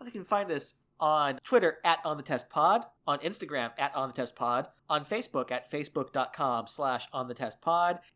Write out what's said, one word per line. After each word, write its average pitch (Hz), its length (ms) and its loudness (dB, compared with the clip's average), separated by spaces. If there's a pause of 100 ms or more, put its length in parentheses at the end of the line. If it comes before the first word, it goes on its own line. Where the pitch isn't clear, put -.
They 240 80 -14
can 196 140 -10
find 202 260 0
us 143 240 -4 (240)
on 147 460 2
Twitter 208 400 4
at 165 220 4
On 156 100 -2
The 156 60 -10
Test 127 260 -4
Pod, 190 380 4 (200)
on 143 120 2
Instagram 143 580 -4
at 143 180 -2
On 135 140 -2
The 123 60 -12
Test 123 220 -6
Pod, 123 320 0 (200)
on 151 160 0
Facebook 160 460 -4
at 127 200 -6
facebook 143 420 -6
dot 127 200 -2
com 123 340 -2
slash 131 460 -4
on 131 160 -4
the 123 60 -8
test 117 260 -8
pod, 175 380 2 (180)